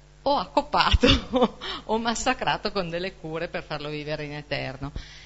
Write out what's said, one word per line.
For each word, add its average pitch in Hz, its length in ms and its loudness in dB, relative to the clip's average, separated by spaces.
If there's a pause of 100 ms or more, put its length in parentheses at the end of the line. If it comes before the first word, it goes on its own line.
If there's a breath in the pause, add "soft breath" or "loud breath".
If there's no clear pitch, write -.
(220)
o 277 160 2
accoppato 202 1200 4
<laughs> - 0 - (280 loud breath)
o 220 120 0
massacrato 220 720 -2
con 190 180 -2
delle 175 260 -4
cure 160 340 -6
per 170 160 -8
farlo 147 240 -6
vivere 151 360 -6
in 147 100 -8
eterno. 135 580 -8 (340 loud breath)